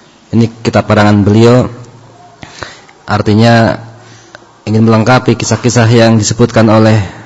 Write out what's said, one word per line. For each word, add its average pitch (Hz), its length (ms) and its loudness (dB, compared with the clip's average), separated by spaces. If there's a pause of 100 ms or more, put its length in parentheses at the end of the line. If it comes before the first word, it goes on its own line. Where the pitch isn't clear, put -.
(300)
Ini 113 160 0 (160)
kitab - 240 -2
karangan 104 400 2
beliau, 117 400 2 (1400)
artinya 110 760 0 (800)
ingin 110 240 -2
melengkapi 113 480 0
kisah-kisah 117 560 -2
yang 117 240 2
disebutkan 113 560 0
oleh 110 320 2 (240)